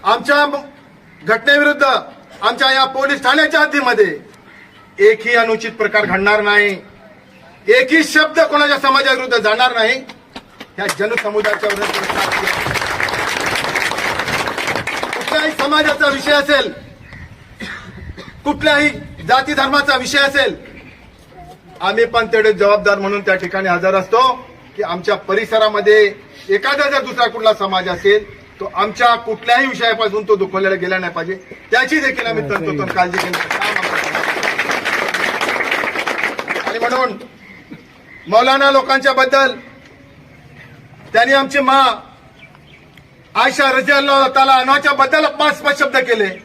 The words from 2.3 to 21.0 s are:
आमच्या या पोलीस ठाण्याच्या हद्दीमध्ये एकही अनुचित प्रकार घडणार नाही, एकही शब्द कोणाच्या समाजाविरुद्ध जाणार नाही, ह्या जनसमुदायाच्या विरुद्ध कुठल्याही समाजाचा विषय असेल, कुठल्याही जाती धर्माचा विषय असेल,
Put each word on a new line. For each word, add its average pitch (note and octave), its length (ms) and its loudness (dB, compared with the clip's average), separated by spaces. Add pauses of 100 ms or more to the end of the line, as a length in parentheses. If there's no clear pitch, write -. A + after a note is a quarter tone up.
आमच्या A#3+ 300 0
या C4+ 140 2
पोलीस C#4 380 -2
ठाण्याच्या D4 360 2
हद्दीमध्ये B3 580 2 (840)
एकही A3+ 360 4
अनुचित A3+ 360 0
प्रकार G#3+ 340 0
घडणार G3+ 360 2
नाही, G#3 400 2 (880)
एकही B3+ 360 4
शब्द D#4 360 0
कोणाच्या C#4+ 400 2
समाजाविरुद्ध C4 580 0
जाणार G#3+ 360 2
नाही, A#3+ 300 0 (760)
ह्या G3 100 -4 (120)
जनसमुदायाच्या G#3+ 680 -2
विरुद्ध G3+ 240 -4 (3250)
कुठल्याही D#4 360 -4
समाजाचा D4 560 0
विषय C#4 240 -2
असेल, C#4 400 2 (1700)
कुठल्याही D4 460 2 (380)
जाती C4+ 260 2
धर्माचा C#4 440 2
विषय B3+ 200 -2
असेल, C#4 380 0 (1300)